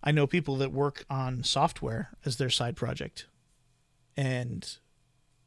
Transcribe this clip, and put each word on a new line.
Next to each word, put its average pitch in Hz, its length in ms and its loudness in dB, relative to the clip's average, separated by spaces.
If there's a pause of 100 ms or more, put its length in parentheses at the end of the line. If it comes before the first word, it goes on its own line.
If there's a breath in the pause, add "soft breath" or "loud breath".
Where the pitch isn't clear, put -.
I 147 100 2
know 147 140 6
people 139 320 2
that 135 140 0
work 139 380 0
on 127 320 -2
software 135 840 0
as 127 120 -2
their 131 120 0
side 120 280 0
project - 500 -6 (920)
and 131 600 -2 (680)